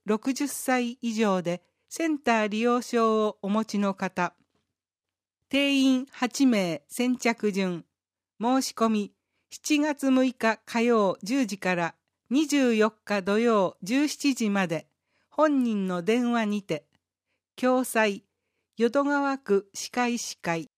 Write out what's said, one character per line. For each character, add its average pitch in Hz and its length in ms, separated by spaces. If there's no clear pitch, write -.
六 214 280
十 285 140
歳 254 540
以 233 120
上 202 280
で、 175 200
セ 330 180
ン 302 120
タ 226 240
ー 214 40
利 214 140
用 240 200
証 220 460
を 202 140
お 196 80
持 214 160
ち 202 140
の 196 140
方。 185 400
定 277 240
員 262 380
八 262 340
名、 190 420
先 247 300
着 220 340
順。 180 320
申 254 220
し - 120
込 - 160
み、 208 240
七 - 300
月 285 320
六 262 120
日 226 420
火 233 160
曜 220 420
十 254 220
時 196 120
か 185 180
ら、 170 200
二 285 180
十 262 280
四 214 160
日 208 300
土 202 180
曜 214 440
十 269 240
七 285 260
時 220 160
ま 196 180
で、 160 200
本 285 340
人 208 240
の 180 140
電 240 300
話 233 140
に 208 180
て。 156 220
共 254 280
催、 214 400
淀 240 260
川 277 360
区 196 340
歯 - 180
科 247 160
医 240 100
師 - 200
会。 165 400